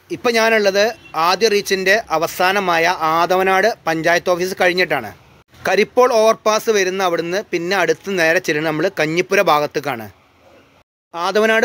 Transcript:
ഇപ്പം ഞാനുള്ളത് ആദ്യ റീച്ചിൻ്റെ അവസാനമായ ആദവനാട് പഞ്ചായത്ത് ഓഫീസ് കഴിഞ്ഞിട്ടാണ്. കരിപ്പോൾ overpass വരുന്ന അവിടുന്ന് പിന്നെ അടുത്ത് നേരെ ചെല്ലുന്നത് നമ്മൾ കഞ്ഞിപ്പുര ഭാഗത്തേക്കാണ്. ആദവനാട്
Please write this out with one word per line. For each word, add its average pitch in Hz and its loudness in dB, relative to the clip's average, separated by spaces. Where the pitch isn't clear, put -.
ഇപ്പം 247 -2
ഞാനുള്ളത് 214 2
ആദ്യ 190 2
റീച്ചിൻ്റെ 190 0
അവസാനമായ 180 0
ആദവനാട് 190 2
പഞ്ചായത്ത് 170 0
ഓഫീസ് 185 -4
കഴിഞ്ഞിട്ടാണ്. 156 0
കരിപ്പോൾ 208 2
overpass 220 0
വരുന്ന 190 -2
അവിടുന്ന് 170 -2
പിന്നെ 175 -4
അടുത്ത് 165 -2
നേരെ 165 2
ചെല്ലുന്നത് 156 -2
നമ്മൾ 156 -2
കഞ്ഞിപ്പുര 175 0
ഭാഗത്തേക്കാണ്. 143 -2
ആദവനാട് 220 2